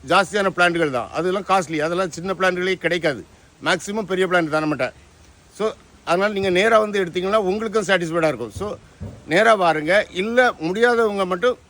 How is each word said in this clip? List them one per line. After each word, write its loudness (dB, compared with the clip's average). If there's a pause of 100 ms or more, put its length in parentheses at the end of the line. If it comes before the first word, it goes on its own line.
(120)
ஜாஸ்தியான 2
பிளான்ட்கள் 2
தான், -4 (100)
அதெல்லாம் -2
காஸ்ட்லி, 0
அதெல்லாம் -2
சின்ன -4
பிளான்ட்களே 0 (120)
கிடைக்காது. -2 (440)
மேக்ஸிமம் -4
பெரிய 0
பிளான்ட் 0
தான் 0
நம்மகிட்ட. -2 (680)
So -4 (440)
அதனால 2
நீங்க -2
நேரா 4
வந்து -2
எடுத்தீங்கன்னா -2
உங்களுக்கும் -2
சாட்டிஸ்ஃபைடா 0
இருக்கும். -8
So -6 (640)
நேரா 6 (120)
வாருங்க. 2 (280)
இல்ல 2 (160)
முடியாதவங்க 2
மட்டும் 0 (120)